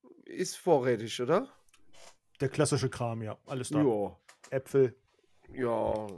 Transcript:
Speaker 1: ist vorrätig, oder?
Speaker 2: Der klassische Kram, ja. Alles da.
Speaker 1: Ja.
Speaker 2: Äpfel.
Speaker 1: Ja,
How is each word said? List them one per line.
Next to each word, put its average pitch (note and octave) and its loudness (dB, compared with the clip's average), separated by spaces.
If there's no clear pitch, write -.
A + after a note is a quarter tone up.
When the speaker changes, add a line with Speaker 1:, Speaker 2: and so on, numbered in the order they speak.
Speaker 1:
ist - -6
vorrätig, B2 2
oder? E3+ 0
Speaker 2:
Der C3+ 0
klassische C3+ 0
Kram, A#2 -6
ja. G#2+ -8
Alles C3 -6
da. D3 2
Speaker 1:
Ja. G#2 2
Speaker 2:
Äpfel. C3+ 2
Speaker 1:
Ja, A2 0